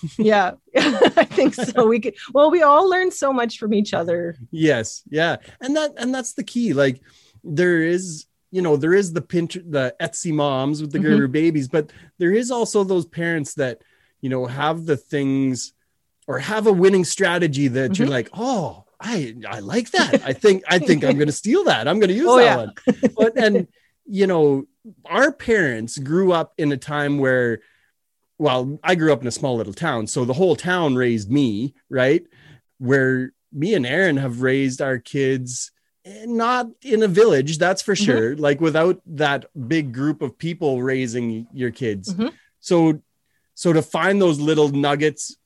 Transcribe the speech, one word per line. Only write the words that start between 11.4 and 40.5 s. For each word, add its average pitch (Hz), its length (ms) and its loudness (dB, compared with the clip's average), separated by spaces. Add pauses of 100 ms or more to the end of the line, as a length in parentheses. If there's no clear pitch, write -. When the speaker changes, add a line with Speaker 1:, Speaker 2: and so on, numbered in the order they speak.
Speaker 1:
but - 220 -2 (280)
there 175 140 0
is 240 180 0
also 220 340 0
those 185 220 -2
parents 165 480 -6
that, 127 260 -4 (400)
you 135 80 -8
know, 127 180 -4
have 151 400 -4
the 156 100 0
things 135 760 -4 (540)
or 127 120 -6
have 208 280 -4
a 220 60 6
winning 190 320 4
strategy 170 640 0
that 135 300 0
you're 240 80 2
Speaker 2:
Mm-hmm. 143 60 0
Speaker 1:
like, 120 200 -2
"Oh, 196 520 -6 (140)
I, 160 360 -6 (120)
I 104 120 -10
like 185 320 -4
that. - 340 0
I 135 80 -4
think, 190 340 4
I 175 120 2
think 160 260 2
I'm 139 140 2
gonna 147 140 0
steal 311 320 0
that. 127 220 0
I'm 175 140 0
gonna 190 140 4
use 277 120 0
Speaker 2:
Oh, 254 120 6
Speaker 1:
that 240 60 8
Speaker 2:
yeah. 214 120 6
Speaker 1:
one." - 580 -2
But, 220 220 2
and, 208 320 2 (380)
you 196 200 0
know, 151 400 2 (380)
our 240 280 2
parents 139 640 -2
grew 170 340 2
up 160 240 -2
in 147 160 0
a 135 60 -4
time 143 400 -2
where, 127 420 0 (800)
well, 135 440 -2
I 180 120 2
grew 160 180 2
up 127 80 2
in 127 60 -8
a 117 60 -4
small 131 240 -4
little 104 180 -6
town, 135 320 -4
so 127 180 -4
the 123 80 -2
whole 165 240 2
town 175 380 -2
raised 120 360 -2
me, 127 440 0 (160)
right? 135 340 0 (540)
Where 131 540 0 (200)
me 156 220 -2
and 147 100 0
Aaron 156 320 0
have 127 240 -4
raised 131 400 0
our 135 180 -2
kids, 131 760 -4 (340)
eh, 208 200 -18
not 233 420 -2 (120)
in 220 220 0
a 214 60 2
village, 160 500 4
that's 180 240 0
for 208 120 -2
Speaker 2:
Mm-hmm. 208 100 0
Speaker 1:
sure, 120 320 2
like, 147 260 0
without 165 460 0
that 143 360 -2 (240)
big 147 240 -2
group 147 300 -4
of 131 160 -8
people 160 440 -2